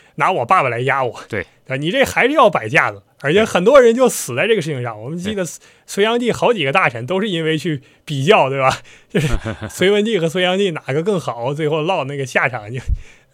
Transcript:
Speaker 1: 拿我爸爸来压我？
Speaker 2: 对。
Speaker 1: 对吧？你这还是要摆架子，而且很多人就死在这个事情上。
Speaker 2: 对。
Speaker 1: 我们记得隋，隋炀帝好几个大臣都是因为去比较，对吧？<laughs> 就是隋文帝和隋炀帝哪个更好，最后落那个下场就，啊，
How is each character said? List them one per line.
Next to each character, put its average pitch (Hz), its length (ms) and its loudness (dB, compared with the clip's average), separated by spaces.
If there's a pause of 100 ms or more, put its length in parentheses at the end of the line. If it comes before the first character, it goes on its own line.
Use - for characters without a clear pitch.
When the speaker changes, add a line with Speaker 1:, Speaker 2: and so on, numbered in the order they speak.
(160)
Speaker 1:
拿 151 160 2
我 139 140 -2
爸 170 180 4
爸 131 60 0
来 117 120 -4
压 135 220 0
我？ 117 260 -6
Speaker 2:
对。 98 160 -4 (200)
Speaker 1:
对 131 120 -6
吧？ - 0 -
你 151 140 -4
这 262 120 2
还 208 240 0
是 277 60 -2
要 269 160 6
摆 113 180 -2
架 131 240 2
子， 101 120 -14 (180)
而 139 100 0
且 214 140 4
很 208 180 0
多 269 160 8
人 233 160 6
就 247 140 4
死 - 260 -6
在 160 120 0
这 226 80 2
个 185 60 0
事 151 100 -4
情 127 120 -6
上。 117 120 -6
Speaker 2:
对。 107 80 -16
Speaker 1:
我 127 60 -10
们 165 80 -8
记 190 160 -6
得 190 120 -4
隋， - 160 -12 (240)
隋 - 180 -2
炀 233 160 2
帝 240 120 0
好 180 200 2
几 185 140 0
个 135 60 0
大 - 180 4
臣 117 160 -8
都 185 160 -2
是 220 80 -2
因 165 160 -2
为 160 120 0
去 151 240 -4 (220)
比 135 220 -4
较， 175 240 4
对 135 100 -4
吧？ 131 160 2 (160)
<laughs> - 160 -20
就 202 120 -2
是 151 80 0 (420)
隋 190 220 0
文 208 120 2
帝 220 160 0
和 165 80 0
隋 180 160 -2
炀 180 140 0
帝 196 140 0
哪 151 100 -8
个 143 200 -4
更 196 160 0
好， 123 360 -4
最 151 160 -2
后 156 140 -2
落 170 220 -2
那 143 120 -10
个 135 80 -6
下 151 240 -4
场 110 240 -12
就， 131 60 -10
啊， - 40 -10 (500)